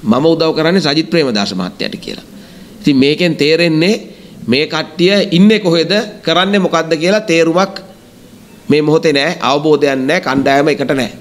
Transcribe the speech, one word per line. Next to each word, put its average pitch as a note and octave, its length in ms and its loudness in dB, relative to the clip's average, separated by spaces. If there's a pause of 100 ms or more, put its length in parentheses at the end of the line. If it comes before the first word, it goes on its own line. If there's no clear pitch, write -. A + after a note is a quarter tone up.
මම B2 240 0
උදව් D#3+ 280 2
කරන්නේ E3 280 0
සජිත් D3+ 280 -2
ප්‍රේමදාස A#2+ 460 0
මහත්තයාට" - 420 -8
කියලා. - 280 -14 (500)
ඉතින් D3 220 0
මේකෙන් D3+ 380 0
තේරෙන්නේ D#3+ 600 2 (480)
මේ C#3 240 0
කට්ටිය D#3+ 460 -2 (160)
ඉන්නේ G3+ 300 4
කොහෙද, E3 320 0 (300)
කරන්නේ F#3 380 0
මොකද්ද E3 380 0
කියලා F#3+ 240 0
තේරුමක් E3 540 0 (880)
මේ D3 180 2
මොහොතේ D3+ 320 2
නැහැ, C#3 260 -2
අවබෝධයක් C#3+ 580 2
නැහැ, D3 240 -2
කණ්ඩායම C#3 460 0
එකට C#3+ 240 -2
නැහැ. C3 300 -2